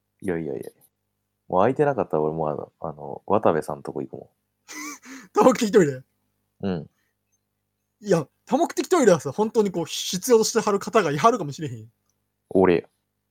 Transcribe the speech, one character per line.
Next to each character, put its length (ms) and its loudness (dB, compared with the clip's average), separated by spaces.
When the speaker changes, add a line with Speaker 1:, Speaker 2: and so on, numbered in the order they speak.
Speaker 1:
い 60 -10
や 100 -4
い 80 -6
や 80 -8
い 40 -8
や。 140 -12
も 120 -2
う 20 2
空 100 2
い 60 -4
て 80 0
な 100 0
か 80 -4
っ 60 -4
た 80 -4
ら 80 0
俺 100 -2
も 120 -4
う 20 -2
あ 80 -4
の、 240 -14
あ 120 -10
の、 340 -14
渡 260 2
部 100 0
さ 120 -10
ん 100 -16
と 80 -10
こ 100 -8
行 80 -10
く 60 -16
も 80 -18
ん。 40 -20
Speaker 2:
<laughs> 500 -20
多 120 4
目 120 6
的 140 -2
ト 100 8
イ 60 6
レ？ 160 -6
Speaker 1:
う 60 -4
ん。 220 -6
Speaker 2:
い 100 -8
や、 180 2
多 100 -2
目 160 0
的 160 -6
ト 120 4
イ 60 6
レ 60 8
は 80 2
さ、 120 -8
本 180 -2
当 120 0
に 80 0
こ 120 -6
う、 20 -4
必 460 -8
要 80 6
と 60 4
し 80 -4
て 80 0
は 120 -2
る 80 0
方 220 0
が 100 0
い 60 -4
は 120 4
る 80 -2
か 60 -6
も 80 -8
し 100 -12
れ 60 -8
へ 120 -12
ん。 100 -20
Speaker 1:
俺 260 4
や。 120 -4